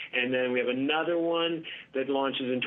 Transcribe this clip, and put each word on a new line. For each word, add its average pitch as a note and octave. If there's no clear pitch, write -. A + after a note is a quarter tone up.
and B2+
then B2+
we B2+
have A#2+
another D3+
one E3
that C3+
launches C3+
in B2+